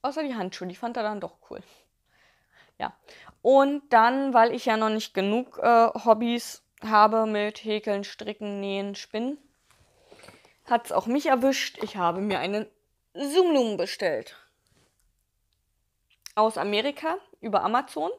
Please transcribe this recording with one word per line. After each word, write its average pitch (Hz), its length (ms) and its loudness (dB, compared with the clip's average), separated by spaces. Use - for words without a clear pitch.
Außer 285 220 -4
die 262 100 -4
Handschuhe, 190 320 -6
die 180 80 -10
fand 233 220 -8
er 226 80 -4
dann 208 160 -4
doch 170 160 -12
cool. - 120 -14
Ja. - 140 -8
Und 269 500 4
dann, 254 420 4
weil 233 180 6
ich 240 120 -8
ja 220 120 2
noch 220 120 0
nicht 214 260 -4
genug, 208 480 -2
äh, 233 280 6
Hobbys 233 600 0
habe 220 440 4
mit 208 360 -4
Häkeln, 214 400 -4
Stricken, 208 560 -10
Nähen, 196 380 -6
Spinnen, 254 420 -6
hat's 233 220 0
auch - 160 -2
mich 277 200 0
erwischt. 262 560 0
Ich 214 140 -8
habe 175 240 -2
mir 196 200 -2
einen 202 260 -4
Zoom 320 380 2
Loom 233 240 2
bestellt. 165 600 -4
Aus 220 220 0
Amerika, 262 600 -4
über 202 220 -2
Amazon. 269 560 -4